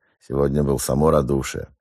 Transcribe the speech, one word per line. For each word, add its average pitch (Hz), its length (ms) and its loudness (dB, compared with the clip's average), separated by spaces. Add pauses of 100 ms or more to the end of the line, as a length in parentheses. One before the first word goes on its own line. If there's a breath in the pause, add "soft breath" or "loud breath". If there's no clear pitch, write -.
(280)
сегодня 69 340 0
был 69 160 0
само 71 320 2
радушие. 69 580 0 (120)